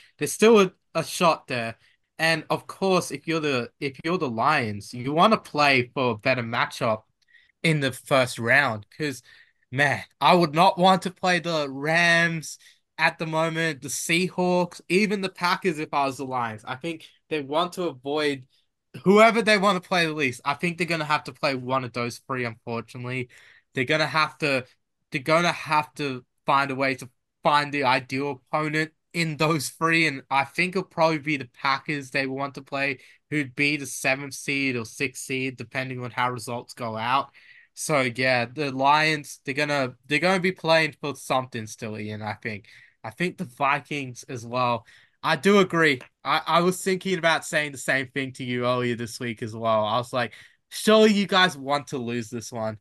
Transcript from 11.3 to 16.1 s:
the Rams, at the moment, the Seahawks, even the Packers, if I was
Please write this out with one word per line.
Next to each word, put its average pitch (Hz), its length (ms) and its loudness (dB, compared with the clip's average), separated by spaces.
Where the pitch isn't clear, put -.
the 151 280 -2
Rams, 165 880 2
at 160 180 0
the 165 80 -4
moment, 160 540 -2
the 139 80 -12
Seahawks, 180 1040 0
even 196 320 0
the 190 80 -4
Packers, 175 480 -2
if 151 160 -8
I 143 100 2
was 135 140 -4